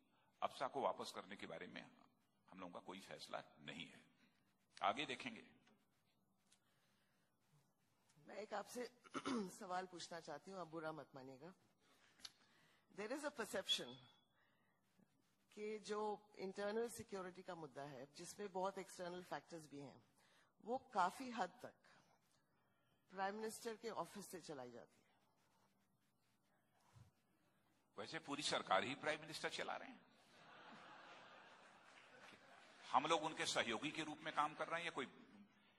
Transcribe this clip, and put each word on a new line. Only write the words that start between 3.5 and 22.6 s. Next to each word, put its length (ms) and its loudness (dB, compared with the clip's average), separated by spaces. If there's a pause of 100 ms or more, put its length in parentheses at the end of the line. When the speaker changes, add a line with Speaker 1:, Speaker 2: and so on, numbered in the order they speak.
Speaker 1:
नहीं 280 -6
है, 140 -18 (800)
आगे 240 6
देखेंगे। 420 -4 (2750)
Speaker 2:
मैं 100 -10
एक 160 -4
आपसे 360 -2 (260)
<clears throat> 340 2
सवाल 360 0
पूछना 340 -6
चाहती 320 -6
हूँ, 80 -4
आप 80 -2
बुरा 240 -2
मत 240 -8
मानिएगा। 380 -10 (1400)
There 260 0
is 100 2
a 80 -8
perception 560 2 (1600)
ये 200 0
जो 600 0
internal 500 2
security 540 -6
का 120 -4
मुद्दा 260 -6
है, 260 -6 (100)
जिसमें 340 -6
बहुत 260 4
external 460 -4
factors 420 -6
भी 140 -10
हैं, 240 -10 (580)
वो 160 0
काफी 520 4
हद 200 2
तक 240 -12 (1400)